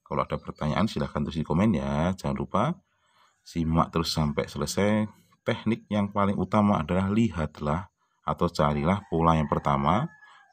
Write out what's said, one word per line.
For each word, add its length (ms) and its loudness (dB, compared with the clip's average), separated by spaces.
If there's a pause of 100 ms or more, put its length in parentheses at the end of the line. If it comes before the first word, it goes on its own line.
Kalau 240 -4
ada 160 -8
pertanyaan, 480 -2
silahkan 320 -4
tulis 160 -4
di 80 -2
komen 320 2
ya. 400 0
Jangan 160 -4
lupa 400 -2 (720)
simak 480 0
terus 160 0
sampai 400 -2
selesai. 560 0 (400)
Teknik 400 -2
yang 240 -2
paling 240 0
utama 480 2
adalah 320 0
lihatlah 800 -2 (320)
atau 240 0
carilah 560 0
pola 320 4
yang 80 2
pertama, 640 0 (440)